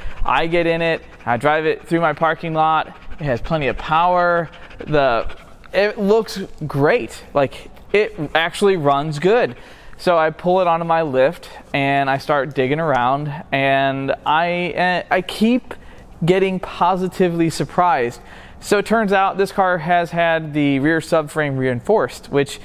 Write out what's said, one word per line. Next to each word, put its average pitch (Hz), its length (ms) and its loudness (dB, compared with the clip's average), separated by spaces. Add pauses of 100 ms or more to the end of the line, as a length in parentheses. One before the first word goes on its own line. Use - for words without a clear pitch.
(260)
I 147 220 2
get 170 200 2
in 165 140 0
it, 165 200 0 (240)
I 117 120 0
drive 151 280 2
it - 220 -2
through 170 140 0
my 160 100 2
parking 160 420 -2
lot. 156 340 0 (320)
It 160 40 -8
has 123 160 -2
plenty 156 280 -2
of 110 100 -2
power. 175 720 2 (300)
The, 135 500 0 (440)
it 202 240 0
looks 208 420 0 (280)
great. 127 560 0 (100)
Like, - 360 -2 (240)
it 202 240 0 (160)
actually 175 440 2
runs 147 420 0
good. 180 360 2 (420)
So 175 200 2
I 156 140 2
pull 180 280 0
it 180 80 2
onto 170 180 0
my 165 160 2
lift 139 480 0 (240)
and 139 360 2
I 135 100 0
start 143 360 -2
digging 139 240 0
around, 143 520 0 (200)
and 135 640 0 (100)
I, 160 220 2 (280)
eh, 180 360 0
I 185 100 2
keep 240 520 0 (520)
getting 185 340 2
positively 175 920 0
surprised. 151 720 0 (420)
So - 160 2
it 202 80 0
turns 208 280 2
out 190 240 2
this 190 160 0
car 185 240 2
has 175 340 0
had 165 420 0
the 143 260 2
rear 160 200 2
subframe 151 580 -2
reinforced, 131 720 0
which 139 360 0